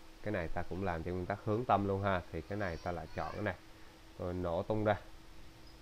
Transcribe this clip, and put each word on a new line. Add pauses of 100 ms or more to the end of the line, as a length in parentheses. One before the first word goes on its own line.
(220)
Cái
này
ta
cũng
làm
theo
nguyên
tắc
hướng
tâm
luôn
ha. (100)
Thì
cái
này
ta
lại
chọn
cái
này. (640)
Tôi
nổ
tung
ra. (840)